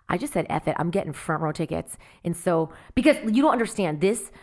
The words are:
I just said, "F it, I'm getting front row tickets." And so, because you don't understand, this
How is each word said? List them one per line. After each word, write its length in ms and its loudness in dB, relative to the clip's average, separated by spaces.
I 80 2
just 160 -6
said, 160 0
"F 180 -2
it, 100 0
I'm 120 0
getting 240 -2
front 280 -4
row 100 0
tickets." 440 -6
And 140 -2
so, 340 0
because 300 6
you 180 2
don't 100 4
understand, 500 0
this 280 0